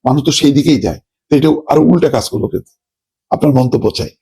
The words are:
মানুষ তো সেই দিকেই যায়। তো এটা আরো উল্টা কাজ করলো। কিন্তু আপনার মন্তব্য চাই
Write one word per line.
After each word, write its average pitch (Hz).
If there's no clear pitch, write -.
মানুষ 135
তো 160
সেই 143
দিকেই 139
যায়। 92
তো 151
এটা 147
আরো 156
উল্টা 165
কাজ 131
করলো। -
কিন্তু -
আপনার 147
মন্তব্য 123
চাই -